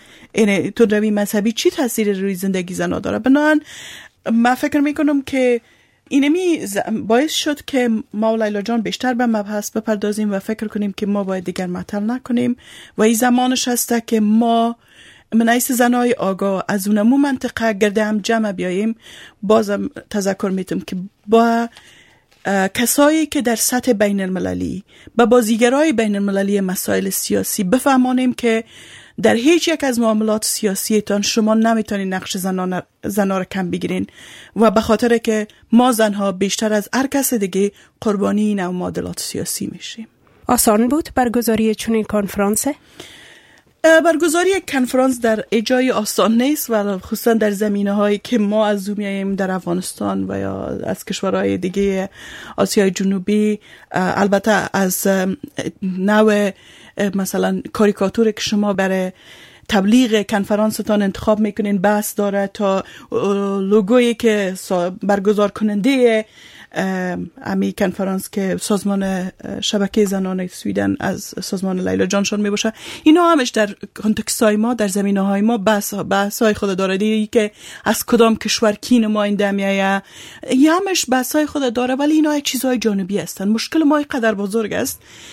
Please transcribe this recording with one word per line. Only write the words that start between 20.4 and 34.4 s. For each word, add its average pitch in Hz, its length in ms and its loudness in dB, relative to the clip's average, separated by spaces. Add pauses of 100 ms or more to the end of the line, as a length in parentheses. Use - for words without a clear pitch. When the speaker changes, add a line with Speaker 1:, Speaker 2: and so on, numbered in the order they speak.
Speaker 1:
می‌تم 185 240 -4
که 196 160 -8 (320)
با 233 420 4 (760)
اه، 196 220 0
کسایی 285 580 2
که 294 160 -2
در 226 140 0
سطح 247 380 0
بین 202 280 0
المللی، 185 600 -4 (320)
به 240 100 4
بازیگرای 240 680 4
بین 214 220 0
المللی 196 460 0
مسائل 190 480 -2
سیاسی 196 540 -2
بفهمانیم 254 680 2
که 226 300 -2 (580)
در 214 140 4
هیچ 311 320 2
یک 311 160 -2
از 247 160 0
معاملات 214 460 0
سیاسیتان 208 760 -2
شما 214 320 2
نمیتونین 220 600 0
نقش 185 240 -6
زنان، 185 440 -4 (220)
زنا 196 340 0
رو 185 60 -2
کم 185 280 -4
بگیرین 185 360 -4 (480)